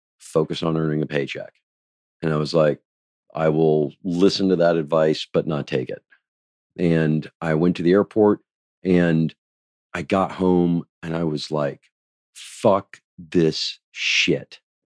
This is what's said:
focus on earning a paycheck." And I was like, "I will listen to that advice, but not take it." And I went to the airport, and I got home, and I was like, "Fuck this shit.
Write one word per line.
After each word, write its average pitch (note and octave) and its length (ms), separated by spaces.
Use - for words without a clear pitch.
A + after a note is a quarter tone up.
focus - 440
on E2 140
earning D#2 240
a D2+ 60
paycheck." C#2 480
And D#2+ 80
I D2+ 40
was D2+ 180
like, D2+ 260
"I D#2+ 140
will D#2 460
listen F#2 460
to F#2 40
that E2+ 220
advice, D#2 560
but E2 120
not D2 220
take B1+ 240
it." - 140
And D#2+ 500
I D#2+ 140
went E2+ 220
to - 60
the E2+ 80
airport, G#2 520
and E2+ 500
I F2 100
got F#2+ 280
home, F2 540
and E2 140
I E2+ 80
was D2+ 260
like, D2 400
"Fuck - 720
this D#2+ 640
shit. - 680